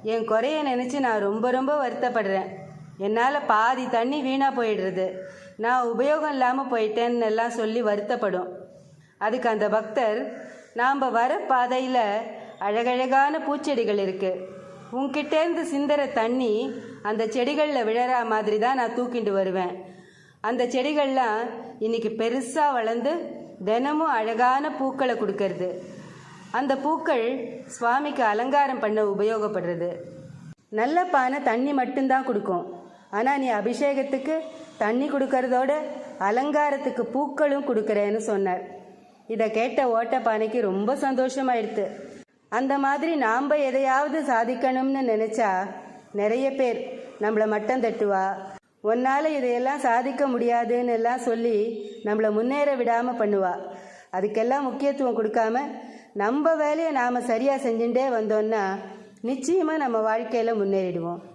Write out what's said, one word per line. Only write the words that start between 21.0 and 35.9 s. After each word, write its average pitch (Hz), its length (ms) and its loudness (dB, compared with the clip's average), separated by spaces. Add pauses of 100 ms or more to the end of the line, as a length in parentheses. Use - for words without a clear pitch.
இன்னைக்கு 220 300 0
பெருசா 262 640 0
வளர்ந்து 240 680 -2 (220)
தினமும் 285 420 2
அழகான 247 640 2
பூக்களை 269 440 0
கொடுக்கறது. 190 640 -2 (720)
அந்த 262 260 0
பூக்கள் 269 720 0 (160)
சுவாமிக்கு 269 580 0
அலங்காரம் 254 560 2
பண்ண 214 240 2
உபயோகப்படுறது. 196 920 0 (760)
நல்ல 277 340 2
பானை 277 400 2
தண்ணி 254 300 2
மட்டும்தான் 262 520 2
கொடுக்கும், 196 480 -2 (380)
ஆனா 247 260 2
நீ 262 140 0
அபிஷேகத்துக்கு 269 880 0 (380)
தண்ணி 240 320 2
கொடுக்கறதோட 262 640 2 (460)